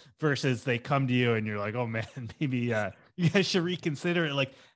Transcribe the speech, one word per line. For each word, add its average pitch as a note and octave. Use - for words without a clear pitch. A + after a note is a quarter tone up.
versus C3+
they A#2+
come C#3
to B2
you A#2+
and A2
you're G#2+
like, G#2
"Oh B2
man, A2+
<laughs> A#2+
maybe, B2
uh, G#2
you F3
guys G3
should F3
reconsider E3+
it." C#3+
Like, C3+